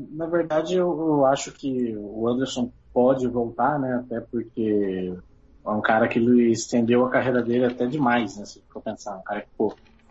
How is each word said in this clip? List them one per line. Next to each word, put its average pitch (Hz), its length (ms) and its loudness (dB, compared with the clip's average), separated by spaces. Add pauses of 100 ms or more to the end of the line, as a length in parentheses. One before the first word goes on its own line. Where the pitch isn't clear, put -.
(100)
na 156 160 -6
verdade, 165 480 0
eu, 180 120 4
eu 151 400 2
acho 135 260 2
que 123 440 -4
o 107 320 -4
Anderson 123 420 -2 (220)
pode 127 340 4
voltar, 120 520 -2
né? 127 260 -4
Até 117 160 -8
porque 104 960 -2 (480)
é 98 60 -4
um 107 100 -2
cara 110 260 2
que 123 120 0
ele 120 340 6
estendeu 120 540 2
a 123 40 -4
carreira 123 320 0
dele 120 220 0
até 123 220 0
demais, 120 500 0
né? 104 80 -12
Se - 240 -20
for - 140 -16
pensar, 104 340 -10
um 95 60 -16
cara 104 180 -8
que, - 160 -18
pô, 107 180 0 (360)